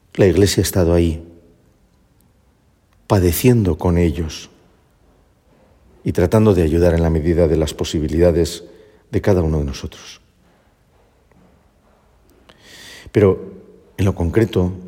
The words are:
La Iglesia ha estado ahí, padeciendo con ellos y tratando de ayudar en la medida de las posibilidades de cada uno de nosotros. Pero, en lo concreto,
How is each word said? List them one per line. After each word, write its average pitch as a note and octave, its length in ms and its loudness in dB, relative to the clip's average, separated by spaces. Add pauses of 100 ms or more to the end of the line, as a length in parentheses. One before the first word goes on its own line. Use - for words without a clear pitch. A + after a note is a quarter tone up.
(140)
La - 120 -2
Iglesia F#2+ 340 0
ha F#2 40 0
estado E2+ 280 -2
ahí, E2+ 320 -2 (1800)
padeciendo F#2 720 2
con F2 180 0
ellos E2 540 -4 (1500)
y F#2+ 100 -4
tratando G#2+ 420 2
de F2 80 2
ayudar E2+ 320 2
en E2 80 2
la E2 80 0
medida E2 360 0
de D#2+ 100 0
las D#2+ 180 -2
posibilidades E2 880 0 (460)
de G2 100 -4
cada F#2 220 0
uno D#2 160 -2
de D2 60 -2
nosotros. - 560 -12 (3000)
Pero, G2 420 0 (420)
en G2 80 -2
lo F#2+ 100 0
concreto, F2+ 580 0 (160)